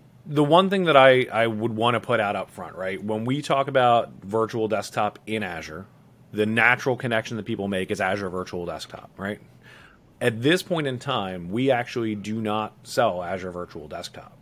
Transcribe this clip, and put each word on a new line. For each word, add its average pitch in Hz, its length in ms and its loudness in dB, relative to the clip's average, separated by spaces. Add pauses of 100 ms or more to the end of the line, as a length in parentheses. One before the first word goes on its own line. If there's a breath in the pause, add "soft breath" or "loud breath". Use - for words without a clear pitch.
(260)
the 147 180 2
one 175 280 6
thing 196 140 2
that 151 120 6
I, 131 280 8
I 113 200 0
would 113 300 -2
wanna 113 240 2
put 117 200 0
out 104 160 0
up 95 140 -6
front, 90 260 -14
right? 95 280 -6
When 110 200 -4
we 139 200 -2
talk 139 240 0
about 123 460 4 (100)
virtual 110 440 0
desktop 104 600 -4
in 110 160 -4
Azure, 82 420 -10 (460)
the 107 160 0
natural 117 480 4
connection 117 420 -2
that 101 80 -8
people 101 220 -4
make 95 240 -2
is 98 100 -2
Azure 98 280 -2
Virtual 90 360 -8
Desktop, - 520 -12
right? 101 220 -6 (840 loud breath)
At 117 200 -2
this 165 200 2
point 160 240 -4
in 127 140 -6
time, 95 500 -4
we 127 220 2
actually 120 440 -2
do 107 260 -6
not 107 420 -4
sell 95 400 0
Azure 90 280 -6
Virtual 87 360 -12
Desktop, - 540 -14